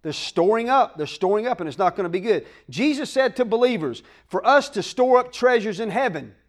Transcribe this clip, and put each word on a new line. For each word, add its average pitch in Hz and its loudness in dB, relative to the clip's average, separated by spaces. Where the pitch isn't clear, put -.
They're 151 -8
storing 220 0
up. 254 2
They're 151 -6
storing 208 -2
up, 240 -4
and 170 -6
it's 135 -10
not 180 0
gonna 185 -4
be 185 -4
good. 185 -2
Jesus 269 -2
said 262 0
to 254 0
believers, 220 0
for 185 -4
us 269 4
to 196 -6
store 254 2
up 247 -4
treasures 220 0
in 220 -4
heaven. 165 -4